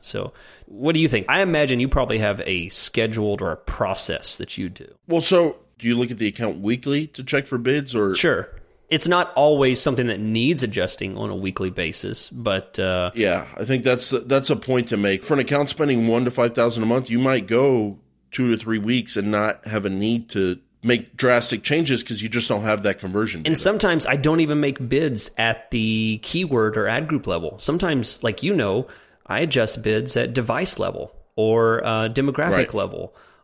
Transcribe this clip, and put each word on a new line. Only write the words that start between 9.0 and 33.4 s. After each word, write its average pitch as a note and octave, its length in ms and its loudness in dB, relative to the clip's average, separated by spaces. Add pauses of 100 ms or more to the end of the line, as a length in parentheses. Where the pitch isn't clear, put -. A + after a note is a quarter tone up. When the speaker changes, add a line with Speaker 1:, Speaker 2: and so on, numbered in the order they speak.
Speaker 1:
not F3 280 2
always C#3 460 4
something B2 260 2
that G#2 140 -2
needs A#2 420 2
adjusting G2 540 -4
on G#2+ 120 -4
a G2 60 -6
weekly F#2+ 340 -4
basis, F#2 600 -4
but, G#2+ 500 -2
uh, F#2 340 0
Speaker 2:
Yeah, F#2 320 0 (120)
I A2 80 -6
think B2+ 180 0
that's, B2 280 2
that's C3+ 380 2
a D#3 60 2
point B2+ 320 0
to A2 100 0
make. G2 280 0
For D#3 80 0
an C#3 60 4
account C#3+ 300 0
spending B2+ 380 2
one A#2 160 2
to A#2+ 80 0
five A#2+ 240 0
thousand A#2 280 2
a - 20 0
month, B2+ 240 0
you A#2 100 0
might B2+ 280 0
go A2+ 520 2 (320)
two B2+ 180 0
to A2+ 80 2
three A2 220 -2
weeks A#2 380 0
and G#2 120 -2
not G#2+ 380 0
have G#2+ 180 -2
a G2 40 -2
need A2 400 -2
to F#2 300 -2 (240)
make A#2+ 340 0
drastic A#2+ 460 2
changes C#3+ 380 0
'cause G#2 200 -8
you A2 80 -6
just A#2 180 -2
don't G#2 140 0
have G#2+ 220 0
that G2 140 0
conversion G2 420 -2
Speaker 1:
And D#3 160 0
Speaker 2:
data. - 40 4
Speaker 1:
sometimes F#3+ 460 2
I C3 100 2
don't D3+ 240 2
even D3+ 220 0
make C#3 260 -2
bids C3 500 0
at A2+ 340 -2
the A2 520 0
keyword B2 540 0
or G#2 100 0
ad C#3+ 220 -2
group C#3+ 180 -2
level. E2+ 320 -4
Sometimes, D#3 640 -2
like, A2+ 180 -2
you F#3 120 0
know, A#2 340 0 (380)
I G#2+ 160 -2
adjust B2 420 0
bids A2 320 0
at A#2+ 180 -2
device B2+ 460 -2
level F#2+ 340 -6 (220)
or, A2+ 480 4
uh, A2 240 0
demographic C#3 440 0
Speaker 2:
Right. - 220 2
Speaker 1:
level F#2 400 -4 (300)